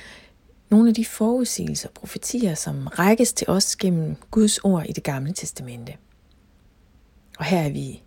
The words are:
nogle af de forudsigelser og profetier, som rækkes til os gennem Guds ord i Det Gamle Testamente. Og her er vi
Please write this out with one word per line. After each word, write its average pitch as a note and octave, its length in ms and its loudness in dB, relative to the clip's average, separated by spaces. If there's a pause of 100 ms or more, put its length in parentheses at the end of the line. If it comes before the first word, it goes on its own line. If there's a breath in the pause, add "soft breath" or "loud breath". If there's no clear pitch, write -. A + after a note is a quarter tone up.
(720 loud breath)
nogle A3+ 180 8
af A3 60 4
de A3 100 0
forudsigelser A3 840 -2
og - 60 -20
profetier, - 600 -4
som C#3 320 -6
rækkes G#3+ 460 4
til - 160 -4
os - 280 0
gennem D#3+ 400 0 (140)
Guds G#3+ 280 4
ord F#3 280 2
i - 60 -8
Det - 120 -8
Gamle C#3 280 -4
Testamente. B2 600 -12 (1400)
Og D#3 60 -6
her E3+ 160 2
er D3 100 -2
vi C#3 360 -8